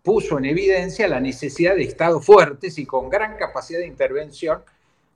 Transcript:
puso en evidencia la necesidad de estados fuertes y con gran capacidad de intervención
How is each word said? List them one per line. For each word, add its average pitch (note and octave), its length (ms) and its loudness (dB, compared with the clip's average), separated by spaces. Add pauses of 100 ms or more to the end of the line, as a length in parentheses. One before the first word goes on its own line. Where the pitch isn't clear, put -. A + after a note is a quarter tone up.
puso F#3+ 340 0
en C3 80 -2
evidencia F#3+ 600 0
la C3+ 140 -2
necesidad C#3+ 520 -2
de F3 100 0
estados D#3+ 420 0
fuertes F3 520 6
y C#3+ 80 -8
con B2+ 240 -6
gran G#3+ 280 -4
capacidad E3 420 -8
de F3 80 -6
intervención D3 720 -4 (540)